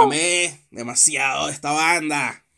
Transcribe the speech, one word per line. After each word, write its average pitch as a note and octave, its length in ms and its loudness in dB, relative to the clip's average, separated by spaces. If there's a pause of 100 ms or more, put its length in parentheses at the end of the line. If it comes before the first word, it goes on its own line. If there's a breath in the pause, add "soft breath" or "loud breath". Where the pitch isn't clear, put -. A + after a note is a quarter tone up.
Amé F4 680 0
demasiado C3+ 760 -2
esta C#3+ 220 -6
banda. D3+ 720 -2 (140)